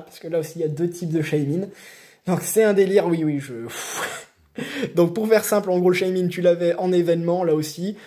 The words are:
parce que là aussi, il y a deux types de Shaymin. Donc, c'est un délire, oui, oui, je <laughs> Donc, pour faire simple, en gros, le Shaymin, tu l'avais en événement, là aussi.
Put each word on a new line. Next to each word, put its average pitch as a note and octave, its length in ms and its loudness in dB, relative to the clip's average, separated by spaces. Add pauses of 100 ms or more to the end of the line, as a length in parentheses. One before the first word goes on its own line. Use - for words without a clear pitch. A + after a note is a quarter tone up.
parce - 140 -20
que E3+ 80 -14
là E3 120 -2
aussi, D#3 200 -6
il - 20 -4
y D#3 40 0
a D3+ 40 0
deux D#3+ 200 -2
types F3 220 -6
de D#3 120 0
Shaymin. D3+ 440 -2 (600)
Donc, F3+ 160 0
c'est A3 200 2
un G#3 120 4
délire, F#3+ 320 4
oui, D#3+ 160 0
oui, D3 160 0
je C#3 140 -10
<laughs> - 1400 -10
Donc, E3+ 180 2
pour A3 140 -2
faire G#3+ 160 4
simple, G3+ 260 0
en F3+ 100 2
gros, F3+ 100 4
le F3+ 60 4
Shaymin, F#3 340 0
tu F3+ 100 -6
l'avais E3+ 360 2
en F3+ 180 0
événement, E3+ 500 2
là D#3+ 100 2
aussi. E3+ 540 -4